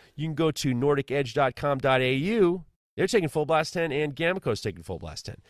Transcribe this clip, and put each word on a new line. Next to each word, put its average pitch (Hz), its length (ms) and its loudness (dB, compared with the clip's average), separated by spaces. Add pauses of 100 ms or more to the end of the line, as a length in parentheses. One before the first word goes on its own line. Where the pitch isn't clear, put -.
(160)
you 156 120 -4
can 156 80 -4
go 160 160 4
to 135 220 0
nordic 139 360 2
edge 131 240 -2
dot 135 220 2
com 143 240 -2
dot 131 220 4
A 127 120 2
U. 180 520 2 (320)
They're 180 100 0
taking 175 220 2
Full 151 160 -2
Blast 160 280 0
ten, 165 180 -2
and 143 240 -2
Gamaco's 165 460 -2
taking 87 220 -8
Full 85 160 -8
Blast 78 260 -12
ten. 85 120 -12 (120)